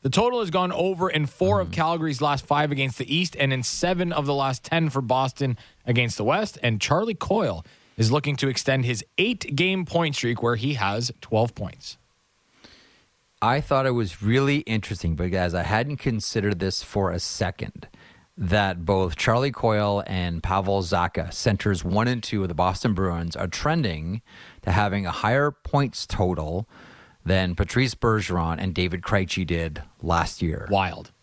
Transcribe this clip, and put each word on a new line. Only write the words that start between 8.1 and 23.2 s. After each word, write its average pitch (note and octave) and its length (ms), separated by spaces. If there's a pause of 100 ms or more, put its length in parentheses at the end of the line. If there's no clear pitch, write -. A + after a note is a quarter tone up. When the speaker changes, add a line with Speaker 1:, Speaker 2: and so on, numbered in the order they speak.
Speaker 1:
looking C#3+ 260
to C#3 100
extend C3 380
his A#2+ 180 (160)
eight-game F#3 680
point E3 300
streak A#2+ 280
where A#2 140
he C3+ 180
has A2+ 360 (100)
twelve A2+ 340
points. - 420 (1500)
Speaker 2:
I B2 160
thought C3+ 280
it C3 40
was A#2 300
really C3+ 380
interesting G2 560
because F2+ 400
I F2 80
hadn't A#2 340
considered G#2 600
this F#2+ 240
for G2 260
a F2 100
second, - 680 (500)
that F#2+ 480
both F#2 300
Charlie B2 360
Coyle G#2 540
and F2 380
Pavel F#2+ 400
Zacha, F2 500
centers G2+ 500
one G2+ 240
and B2 140
two G#2 220
of F2+ 60
the E2+ 40
Boston F2+ 400
Bruins, E2+ 420